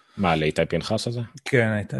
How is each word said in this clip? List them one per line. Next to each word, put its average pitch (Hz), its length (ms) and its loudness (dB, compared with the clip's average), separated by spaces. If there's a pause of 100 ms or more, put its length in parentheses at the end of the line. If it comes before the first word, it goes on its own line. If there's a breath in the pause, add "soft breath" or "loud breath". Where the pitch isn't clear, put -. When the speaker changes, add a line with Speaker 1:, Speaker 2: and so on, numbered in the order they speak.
(180)
Speaker 1:
מה, 87 180 4
לאיתי 78 300 2
פנחס 87 420 -2
הזה? 120 140 -4 (240)
Speaker 2:
כן, 113 340 2
איתי 107 200 -6